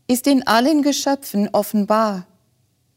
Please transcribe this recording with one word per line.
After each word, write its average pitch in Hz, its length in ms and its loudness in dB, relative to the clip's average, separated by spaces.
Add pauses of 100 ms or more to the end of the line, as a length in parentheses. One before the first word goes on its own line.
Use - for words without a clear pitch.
ist 247 220 -2
in 277 180 2
allen 262 380 2
Geschöpfen 277 720 -2
offenbar. 208 760 -2 (680)